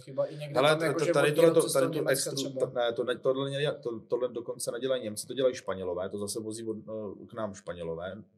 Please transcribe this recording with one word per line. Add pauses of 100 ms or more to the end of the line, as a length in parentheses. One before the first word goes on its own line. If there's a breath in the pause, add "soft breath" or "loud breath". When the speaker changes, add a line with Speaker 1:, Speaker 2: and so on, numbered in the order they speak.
Speaker 1:
chyba
i
někde
Speaker 2:
Hele,
Speaker 1:
tam,
Speaker 2:
t-,
Speaker 1:
jako,
Speaker 2:
t-,
Speaker 1:
že
Speaker 2:
tady
Speaker 1:
od
výrobce
Speaker 2:
tohleto,
Speaker 1:
z
Speaker 2:
tady
Speaker 1:
toho
Speaker 2:
tu
Speaker 1:
Německa
Speaker 2:
extru-,
Speaker 1:
třeba?
Speaker 2:
t-,
ne,
to
ne,
tohle
nedělá-,
to,
tohle
dokonce
nedělají
Němci,
to
dělají
Španělové,
to
zase
vozí
od,
e,
k
nám
Španělové (140)